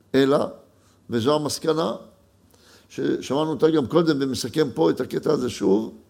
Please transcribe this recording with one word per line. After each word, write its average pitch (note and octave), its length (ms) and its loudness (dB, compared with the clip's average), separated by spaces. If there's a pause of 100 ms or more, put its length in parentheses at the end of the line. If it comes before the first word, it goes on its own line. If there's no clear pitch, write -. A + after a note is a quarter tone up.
(160)
אלא, C3+ 220 4 (720)
וזו A#2+ 260 2
המסקנה, D#3 580 -2 (960)
ששמענו C#3 600 -4
אותה D#3 200 2
גם D3+ 180 2
קודם, D#3 320 2
ומסכם C3+ 540 -2
פה E3 160 2
את C#3+ 120 -2
הקטע D3+ 300 -4
הזה B2 180 0
שוב, A2 440 0 (160)